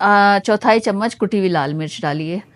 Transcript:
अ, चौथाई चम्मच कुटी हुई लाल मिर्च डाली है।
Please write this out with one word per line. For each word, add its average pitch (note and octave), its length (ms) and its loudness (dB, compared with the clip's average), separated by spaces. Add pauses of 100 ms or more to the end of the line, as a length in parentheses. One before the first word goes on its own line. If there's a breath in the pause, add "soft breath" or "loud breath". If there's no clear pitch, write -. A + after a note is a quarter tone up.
अ, G3+ 380 4
चौथाई G#3+ 420 2
चम्मच A3 340 -2
कुटी G#3 240 -2
हुई F#3+ 100 0
लाल D3 260 -2
मिर्च D#3 280 -8
डाली D#3 260 -4
है। F3+ 140 -6 (140 soft breath)